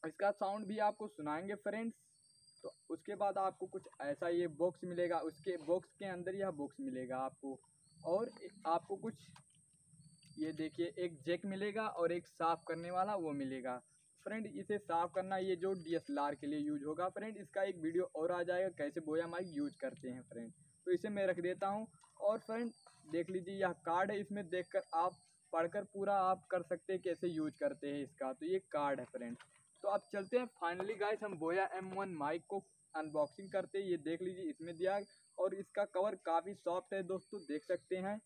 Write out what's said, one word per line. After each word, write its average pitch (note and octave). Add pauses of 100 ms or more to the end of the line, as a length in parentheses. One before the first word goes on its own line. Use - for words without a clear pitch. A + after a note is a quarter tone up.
इसका G3
साउंड G3+
भी G#3+
आपको G#3
सुनाएंगे E3+
फ्रेंड्स। A3 (680)
तो - (180)
उसके F3+
बाद G3
आपको F#3+
कुछ F#3 (200)
ऐसा E3+
ये F3
बॉक्स F3
मिलेगा, F3
उसके E3
बॉक्स F3+
के -
अंदर F3+
यह G3
बॉक्स C#3+
मिलेगा B2+
आपको, C3+ (380)
और G3 (380)
आपको -
कुछ - (1200)
ये D#3
देखिए D#3+
एक E3+
जैक F3
मिलेगा G3+
और E3+
एक F3
साफ़ E3
करने E3+
वाला F#3+
वो D#3
मिलेगा। C3+ (460)
फ्रेंड, G#3+
इसे G3+
साफ़ F3
करना F#3+
ये F#3
जो F3+
डीएसएलआर E3
के D3
लिए D3+
यूज़ D3
होगा। D#3
फ्रेंड, G#3
इसका G3+
एक F#3+
वीडियो E3
और D#3+
आ F3
जाएगा F3+
कैसे D3
बोया D#3+
माइक F3
यूज़ D3
करते C3
हैं B2
फ्रेंड। A#2 (360)
तो F3+
इसे F3+
मैं G3+
रख F3
देता F3+
हूँ। G#3+ (320)
और G#3
फ्रेंड A3+ (360)
देख E3
लीजिए F#3
यह F#3+ (140)
कार्ड F#3
है, G#3
इसमें G3+
देखकर F3+ (140)
आप F3 (400)
पढ़कर E3+ (100)
पूरा G3 (100)
आप F#3
कर F3+
सकते F#3
हैं F3+
कैसे F3
यूज़ D#3
करते C#3+
हैं C#3+
इसका। C3+
तो D#3
ये F#3 (120)
कार्ड C#3
है B2
फ्रेंड। A#2+ (460)
तो G3+
अब G3+ (120)
चलते G3+
हैं B3
finally F#3
guys, G#3
हम G3+
बोया F3
एम F#3+
वन F#3+
माइक D#3
को G3 (300)
unboxing F#3+
करते G3
हैं। G3
ये F3
देख E3
लीजिए F3+
इसमें E3
दिया F3+
है, G3+ (320)
और F#3+
इसका G3+
cover F#3+
काफ़ी E3+
soft F3+
है G3
दोस्तों, F#3+
देख -
सकते F3+
हैं। G3+